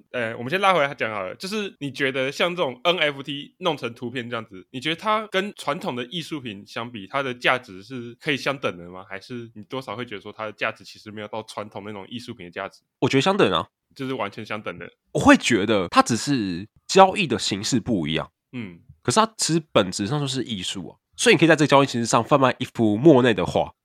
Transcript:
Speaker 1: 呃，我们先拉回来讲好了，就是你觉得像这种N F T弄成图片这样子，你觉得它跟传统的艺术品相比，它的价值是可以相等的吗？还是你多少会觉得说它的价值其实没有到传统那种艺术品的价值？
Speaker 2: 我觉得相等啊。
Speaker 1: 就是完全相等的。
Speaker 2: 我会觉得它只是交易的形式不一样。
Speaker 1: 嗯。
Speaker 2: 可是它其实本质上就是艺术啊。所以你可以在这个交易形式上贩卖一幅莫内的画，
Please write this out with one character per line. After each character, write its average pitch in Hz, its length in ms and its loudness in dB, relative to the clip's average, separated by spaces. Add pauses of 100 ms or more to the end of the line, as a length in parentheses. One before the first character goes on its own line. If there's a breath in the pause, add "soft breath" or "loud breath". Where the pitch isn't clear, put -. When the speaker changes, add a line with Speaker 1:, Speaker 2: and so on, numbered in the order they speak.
(100)
Speaker 1:
呃， 117 260 -4
我 117 60 -10
们 123 80 -6
先 185 100 -2
拉 196 140 4
回 160 80 4
来 143 100 0
讲 117 200 -4
好 101 120 -4
了， 95 120 -8
就 185 120 -12
是 202 300 -6
你 143 120 -8
觉 135 200 0
得 131 200 -2
像 175 240 -2
这 175 60 -6
种 127 220 -2
N 175 160 2
F 147 240 -2
T 143 360 -12
弄 175 180 -2
成 120 180 -8
图 120 160 -10
片 120 180 -8
这 120 60 -8
样 113 100 -6
子， 92 280 -20
你 131 80 -10
觉 156 100 -4
得 165 60 -4
它 214 320 -2
跟 190 260 -2
传 - 240 -6
统 160 160 -6
的 123 120 -6
艺 143 140 -8
术 151 200 -10
品 104 260 -12
相 120 240 -10
比， 104 160 -14
它 139 160 -4
的 131 100 -4
价 127 240 -2
值 98 260 -12
是 120 380 -12
可 156 120 -4
以 139 40 -2
相 135 220 -4
等 110 180 -6
的 87 120 -16
吗？ 92 200 -16
还 98 120 -14
是 117 340 -14
你 107 80 -18
多 131 180 -10
少 113 140 -10
会 120 100 -8
觉 110 120 -14
得 95 40 -12
说 104 120 -16
它 110 120 -10
的 107 80 -10
价 113 200 -4
值 101 120 -16
其 - 140 -20
实 107 140 -16
没 107 80 -12
有 104 80 -10
到 110 160 -8
传 104 260 -10
统 98 160 -12
那 107 60 -10
种 98 160 -12
艺 120 100 -12
术 110 160 -12
品 90 120 -16
的 87 40 -14
价 98 180 -8
值？ - 140 -20 (180)
Speaker 2:
我 135 80 2
觉 131 80 2
得 135 40 6
相 190 160 2
等 123 160 4
啊。 85 160 0 (280)
Speaker 1:
就 135 100 -10
是 131 80 -4
完 107 160 -6
全 110 140 -14
相 107 160 -8
等 90 180 -10
的。 90 100 -16 (240)
Speaker 2:
我 - 60 -2
会 277 180 8
觉 104 300 2
得 101 220 2
它 - 120 2
只 135 160 2
是 104 520 -4 (180)
交 190 300 6
易 202 100 0
的 117 100 0
形 98 280 -4
式 117 160 2
不 95 260 -2
一 78 60 -2
样。 76 180 -4 (220)
Speaker 1:
嗯。 101 260 -12 (240)
Speaker 2:
可 - 80 -2
是 - 80 2
它 220 180 2
其 - 160 -2
实 165 80 2 (120)
本 98 180 4
质 101 160 -4
上 147 140 -4
就 143 60 -4
是 131 180 -4
艺 104 180 -8
术 87 260 -8
啊。 50 80 -20 (200)
所 240 160 4
以 - 20 8
你 151 40 2
可 156 60 6
以 160 40 8
在 160 80 8
这 151 80 4
个 - 20 2
交 139 160 8
易 139 40 4
形 123 140 -2
式 117 60 -2
上 120 160 4
贩 143 160 4
卖 131 200 4
一 127 60 -2
幅 107 320 2
莫 131 260 10
内 123 120 6
的 90 100 0
画， 80 280 0 (120)